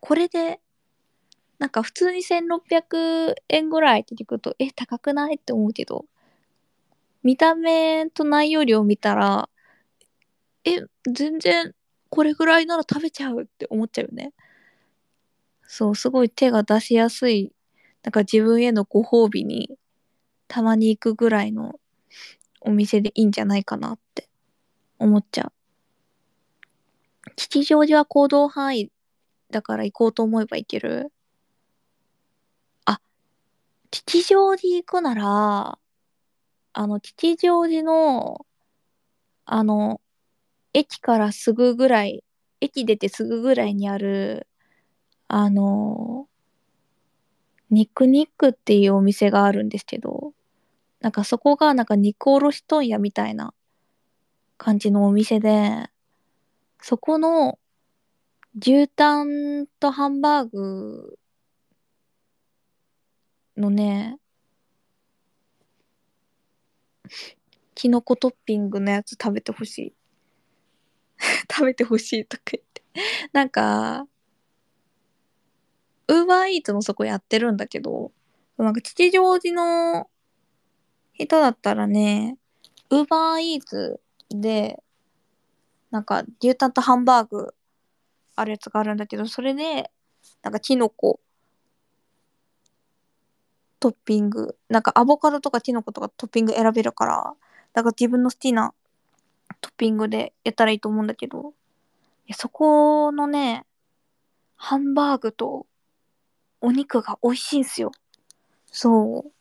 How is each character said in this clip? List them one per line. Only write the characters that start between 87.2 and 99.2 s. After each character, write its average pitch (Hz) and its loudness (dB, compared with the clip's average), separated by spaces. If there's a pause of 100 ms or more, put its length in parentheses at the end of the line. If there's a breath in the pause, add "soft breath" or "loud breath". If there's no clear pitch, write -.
ー - -6
グ - -10 (800)
あ 220 -4
る 214 -6
や 208 -8
つ - -16
が 214 -2
あ 214 0
る 214 -4
ん - -6
だ 208 -8
け 208 -12
ど、 214 -6
そ 233 -10
れ 269 -2
で、 302 -6 (520)
な 208 -8
ん - -12
か 214 -4
キ 262 0
ノ 233 0
コ - -2 (2500)
ト 240 2
ッ - -12 (100)
ピ 214 0
ン 208 0
グ、 - -8 (120)
な 226 2
ん 220 -6
か - 2
ア 240 6
ボ 294 4
カ 302 2
ド 285 -4
と 285 -6
か 233 -2
キ 254 -6
ノ 226 -4
コ - -12
と - -12
か 208 -10
ト 233 -12
ッ - -16
ピ 233 0
ン 226 0
グ 220 0
選 220 2
べ 220 0
る 226 -2
か - -2
ら、 - -4 (400 soft breath)
な 233 0
ん 233 -2
か 233 2
自 240 0
分 247 2
の 254 0
好 - -16
き 262 -2
な 220 -2 (880)